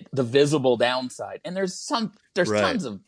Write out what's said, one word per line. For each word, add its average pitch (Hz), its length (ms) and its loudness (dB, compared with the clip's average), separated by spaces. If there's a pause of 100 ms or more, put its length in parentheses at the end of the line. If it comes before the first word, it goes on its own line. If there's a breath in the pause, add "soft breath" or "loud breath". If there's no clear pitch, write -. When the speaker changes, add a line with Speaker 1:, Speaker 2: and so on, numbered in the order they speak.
(120)
Speaker 1:
the 135 120 -2
visible 135 520 4
downside. 120 680 -2
And 180 120 -8
there's 190 240 -2
some, 233 320 -4 (220)
there's 180 140 0
Speaker 2:
Right. 104 120 2
Speaker 1:
tons - 240 0
of 104 240 -10